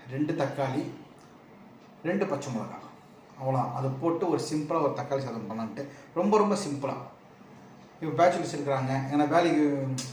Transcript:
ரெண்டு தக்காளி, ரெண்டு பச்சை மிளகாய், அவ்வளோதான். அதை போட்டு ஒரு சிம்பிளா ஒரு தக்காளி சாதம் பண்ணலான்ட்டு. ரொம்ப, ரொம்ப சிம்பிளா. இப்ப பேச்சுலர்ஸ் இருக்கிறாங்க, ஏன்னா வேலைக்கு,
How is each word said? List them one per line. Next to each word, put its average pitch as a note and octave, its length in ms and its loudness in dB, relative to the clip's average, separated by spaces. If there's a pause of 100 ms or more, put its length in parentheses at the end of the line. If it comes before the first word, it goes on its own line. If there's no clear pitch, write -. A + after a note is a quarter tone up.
(100)
ரெண்டு D3+ 220 0
தக்காளி, C#3 580 -2 (1120)
ரெண்டு F#3 220 0
பச்சை C3 260 -4
மிளகாய், - 380 -8 (520)
அவ்வளோதான். C3 320 0
அதை C3 160 -2 (100)
போட்டு E3 300 0
ஒரு D3 120 2 (100)
சிம்பிளா D#3 300 0
ஒரு C3 140 2
தக்காளி C3 280 -2
சாதம் A2 260 -8
பண்ணலான்ட்டு. A2+ 380 -8 (260)
ரொம்ப, G3+ 240 4
ரொம்ப G3+ 160 4
சிம்பிளா. C3+ 420 -4 (1040)
இப்ப D#3+ 260 4
பேச்சுலர்ஸ் F3+ 300 2
இருக்கிறாங்க, C3+ 360 0 (200)
ஏன்னா D3 160 4
வேலைக்கு, D3+ 580 4 (260)